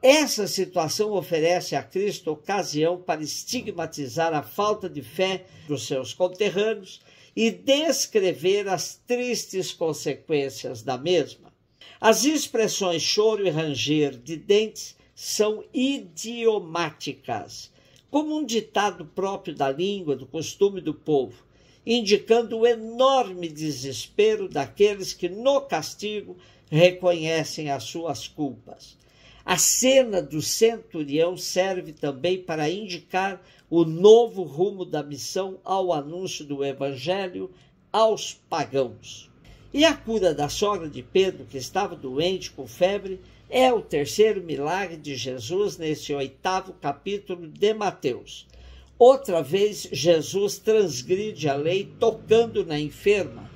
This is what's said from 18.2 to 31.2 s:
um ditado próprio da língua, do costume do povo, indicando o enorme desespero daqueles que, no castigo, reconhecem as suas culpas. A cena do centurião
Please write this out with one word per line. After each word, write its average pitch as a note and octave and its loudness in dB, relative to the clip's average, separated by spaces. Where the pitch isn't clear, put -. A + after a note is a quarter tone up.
um D#4 -4
ditado G#3 -4
próprio F#3+ -6
da C3+ 0
língua, E3+ -2
do B2+ -14
costume F#3+ -2
do D3+ -6
povo, C#3 -2
indicando A3+ 2
o A3+ 4
enorme A3+ 2
desespero D#3 -2
daqueles G3 0
que, - -6
no B3 2
castigo, G#3+ -6
reconhecem D#3+ 2
as C3 -4
suas E3 -8
culpas. - -10
A F3+ 0
cena B3 4
do D3+ -6
centurião E3+ 0